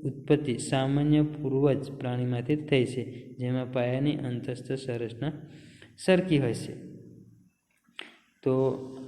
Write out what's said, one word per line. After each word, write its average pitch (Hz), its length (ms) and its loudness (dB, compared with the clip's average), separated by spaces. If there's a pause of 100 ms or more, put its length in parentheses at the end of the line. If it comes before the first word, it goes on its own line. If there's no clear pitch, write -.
ઉત્પત્તિ 139 540 0
સામાન્ય 147 640 4
પૂર્વજ 139 680 2
પ્રાણીમાંથી 123 640 0
થઈ 143 300 4
છે, 123 480 -8
જેમાં 127 380 -2
પાયાની 131 440 0
અંતસ્થ 123 560 -6
સંરચના 127 600 -6 (680)
સરખી 180 420 4
હોય 120 140 2
છે. - 200 -8 (1700)
તો 131 360 2 (280)